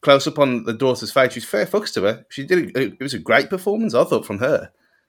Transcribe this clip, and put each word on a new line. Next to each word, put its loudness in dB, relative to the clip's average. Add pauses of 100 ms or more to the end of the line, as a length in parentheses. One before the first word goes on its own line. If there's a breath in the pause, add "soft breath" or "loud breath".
close 4
up -2
on 2
the -4
daughter's -2
face, 2
which -10
fair -2
fucks -2
to -2
her. -2
She -10
did 0
a, 0
it -8
was -8
a -6
great 2
performance, -2
I 4
thought, 0
from -6
her. -2 (380)